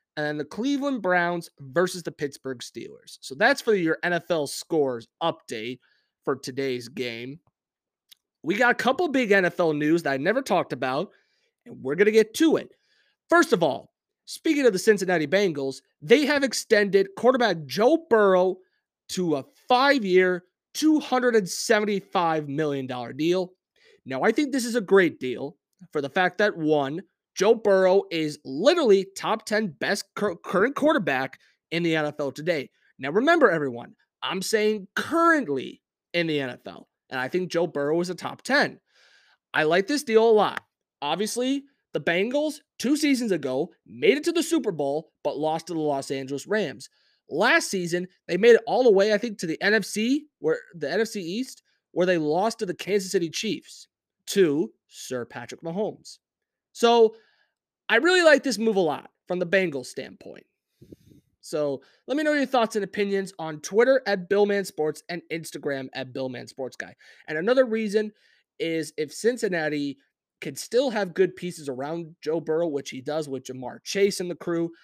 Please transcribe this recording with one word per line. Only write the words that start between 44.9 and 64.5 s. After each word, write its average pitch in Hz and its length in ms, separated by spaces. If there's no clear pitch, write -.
but 135 140
lost 156 300
to 175 80
the 165 40
Los 143 320
Angeles 135 360
Rams. 156 420
Last 240 420
season, 180 360
they 175 120
made 233 160
it - 120
all 202 160
the 254 80
way, 196 220
I 208 60
think, 214 220
to 185 60
the 160 140
N 202 140
F 220 100
C, 254 400
where, 156 220
the 151 160
N 190 120
F 214 60
C 214 120
East, 190 420
where 175 160
they 180 100
lost 165 440
to 214 60
the 175 60
Kansas 185 400
City 170 160
Chiefs, - 600
to 175 440
Sir - 380
Patrick 120 340
Mahomes. 175 560
So, 233 420
I 214 80
really 349 260
like 294 200
this 240 160
move 226 160
a 196 60
lot 151 300
from 180 100
the 180 80
Bengals 165 400
standpoint. - 580
So, 147 420
let 262 80
me 311 80
know 302 80
your 285 120
thoughts 233 300
and 208 100
opinions 196 540
on 160 220
Twitter 254 460
at 190 220
Bill 202 160
Man 202 200